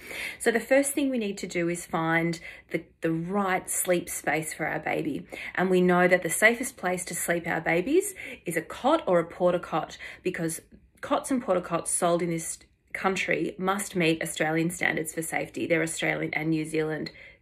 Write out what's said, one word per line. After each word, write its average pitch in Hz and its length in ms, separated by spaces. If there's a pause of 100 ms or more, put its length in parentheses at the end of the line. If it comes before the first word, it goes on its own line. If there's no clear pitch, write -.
(400)
So 233 100
the 226 80
first 269 360
thing 277 160
we 254 80
need 202 200
to 202 80
do 175 220
is 175 180
find 165 540 (320)
the, - 100 (200)
the 165 100
right 185 580
sleep 175 400
space 156 420
for 160 140
our 151 140
baby. 160 440 (300)
And 185 160
we 185 100
know 180 280
that 180 160
the 165 60
safest 233 460
place 185 280
to 180 100
sleep 170 320
our 165 140
babies 180 560 (280)
is 170 120
a 160 60
cot 311 440
or 175 140
a 160 40
porta 175 360
cot, - 360 (280)
because 165 360 (420)
cots - 280
and 262 100
porta 180 200
cots - 320
sold 175 280
in 175 100
this 165 280 (340)
country - 640
must 196 360
meet 165 280
Australian 165 480
standards - 440
for 160 80
safety. - 460
They're 160 140
Australian 160 520
and 151 160
New 156 140
Zealand 156 480 (300)